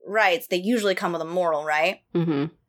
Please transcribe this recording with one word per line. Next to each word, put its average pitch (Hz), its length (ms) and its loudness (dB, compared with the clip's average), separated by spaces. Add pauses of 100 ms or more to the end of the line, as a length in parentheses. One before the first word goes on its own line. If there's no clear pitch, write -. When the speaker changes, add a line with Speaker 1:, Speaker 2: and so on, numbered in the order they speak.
Speaker 1:
writes, 190 400 2
they 185 120 -2
usually 202 360 0
come 185 180 -2
with 160 100 -4
a 160 40 -6
moral, 165 380 0
right? 156 380 0 (120)
Speaker 2:
Mm-hmm. 165 400 0 (140)